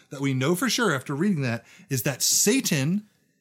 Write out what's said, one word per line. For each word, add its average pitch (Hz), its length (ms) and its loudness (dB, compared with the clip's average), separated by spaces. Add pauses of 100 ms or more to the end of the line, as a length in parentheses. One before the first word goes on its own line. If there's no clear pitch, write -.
(100)
that 139 100 -10
we 139 140 0
know 135 200 2
for 226 160 -2
sure 208 240 0
after 135 220 -6
reading 170 260 0
that 117 220 -2 (240)
is 131 160 -2
that 131 180 -2
Satan 196 840 2 (320)